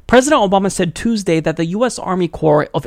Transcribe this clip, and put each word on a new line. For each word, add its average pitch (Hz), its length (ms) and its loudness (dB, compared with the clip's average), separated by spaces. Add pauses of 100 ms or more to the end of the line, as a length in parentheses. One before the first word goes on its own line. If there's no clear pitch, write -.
President 262 340 4
Obama 196 280 2
said 180 240 -2
Tuesday 196 460 -2
that 160 160 -2
the 165 120 -2
U 208 180 -2
S 247 120 -4
Army 180 300 -2
Corps 151 460 0
of 165 140 -4